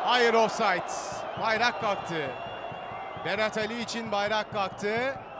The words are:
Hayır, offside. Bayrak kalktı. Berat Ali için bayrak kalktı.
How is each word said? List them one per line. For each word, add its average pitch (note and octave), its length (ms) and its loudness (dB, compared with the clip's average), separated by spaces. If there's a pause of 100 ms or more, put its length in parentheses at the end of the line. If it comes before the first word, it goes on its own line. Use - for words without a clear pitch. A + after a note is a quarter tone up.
Hayır, A#3 300 6
offside. G#3 480 4 (600)
Bayrak A3 380 2
kalktı. E3+ 500 -2 (920)
Berat G#3 340 0
Ali A3 220 -2
için A3+ 320 -4
bayrak G#3 400 0
kalktı. G#3+ 600 -2 (260)